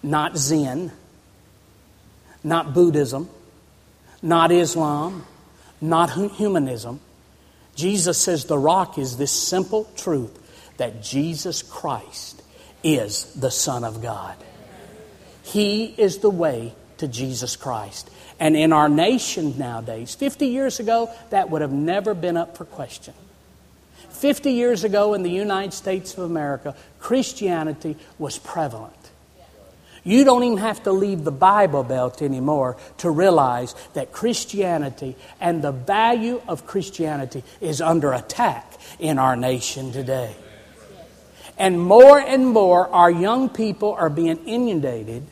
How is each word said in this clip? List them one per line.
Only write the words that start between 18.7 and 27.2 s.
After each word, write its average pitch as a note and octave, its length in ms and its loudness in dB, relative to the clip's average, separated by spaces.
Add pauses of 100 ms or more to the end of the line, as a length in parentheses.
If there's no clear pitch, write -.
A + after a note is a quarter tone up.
our D3+ 160 6
nation D#3+ 680 0
nowadays, A#2 560 -10
fifty C#4 320 -4
years C4 340 -4
ago, A3+ 300 0 (200)
that F#3+ 200 0
would D#3 100 -2
have C#3 120 -2
never F#3 420 -2
been E3+ 220 -4
up E3+ 200 -6
for E3+ 80 -16
question. - 500 -16 (960)
Fifty C#4+ 420 0
years A#3+ 320 0
ago G#3 300 2
in F#3+ 80 -4
the F3 80 -2
United G3 420 -4
States F#3+ 440 -8
of F#3 80 -8
America, D3 500 -6 (240)
Christianity E3 1000 -4 (220)